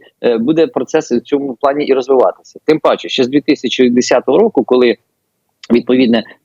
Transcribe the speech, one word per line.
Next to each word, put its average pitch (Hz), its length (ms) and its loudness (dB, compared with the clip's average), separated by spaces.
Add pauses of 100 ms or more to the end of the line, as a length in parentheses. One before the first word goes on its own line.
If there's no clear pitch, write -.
(220)
е, 120 160 0
буде 151 300 0
процес 135 440 -4
в 120 100 0
цьому 139 400 -6
плані 143 240 -2
і 131 80 0
розвиватися. 127 720 0
Тим 156 140 0
паче, - 300 -2
ще - 140 -2
з 120 40 0
дві 139 140 0
тисячі 127 480 0
десятого 127 480 0
року, 196 260 0
коли 123 320 2 (760)
відповідне 120 520 0 (220)